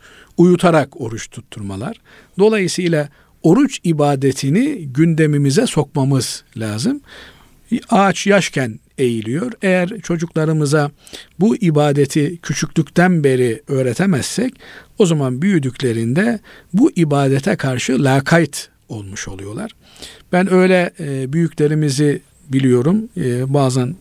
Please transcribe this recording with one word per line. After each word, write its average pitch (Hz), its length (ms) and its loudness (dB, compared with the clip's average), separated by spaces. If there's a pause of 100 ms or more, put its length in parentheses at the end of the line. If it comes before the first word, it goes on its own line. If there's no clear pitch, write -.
(380)
uyutarak 170 640 4
oruç 110 280 -10
tutturmalar. 101 680 -12 (420)
Dolayısıyla 180 720 0 (340)
oruç 233 400 2
ibadetini 147 1040 0
gündemimize 151 800 2
sokmamız 135 760 -2 (140)
lazım. 113 440 -4 (880)
Ağaç 196 380 2
yaşken 147 520 0 (180)
eğiliyor. 123 540 -2 (100)
Eğer 185 380 0
çocuklarımıza 156 920 0 (480)
bu 226 180 4
ibadeti 151 800 2
küçüklükten 170 840 0
beri 127 440 2
öğretemezsek, 135 840 -2 (440)
o 214 80 4
zaman 139 360 0
büyüdüklerinde 139 960 -2 (340)
bu 240 220 2
ibadete 143 600 0
karşı 135 480 -2
lakayt 139 640 0 (200)
olmuş 101 380 -12
oluyorlar. 101 440 -12 (600)
Ben 180 220 0
öyle, 180 460 2
e, 135 340 -6
büyüklerimizi 151 880 0 (280)
biliyorum. 135 680 2
E, 131 360 -2
bazen 135 480 0